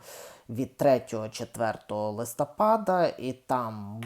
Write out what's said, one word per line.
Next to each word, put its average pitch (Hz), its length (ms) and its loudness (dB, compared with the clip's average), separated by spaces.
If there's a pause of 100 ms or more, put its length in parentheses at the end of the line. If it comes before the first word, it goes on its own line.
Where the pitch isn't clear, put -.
(480)
від 117 280 -6
третього, 113 520 4
четвертого 107 840 -4
листопада, 185 960 2
і 127 260 -4
там 110 720 -4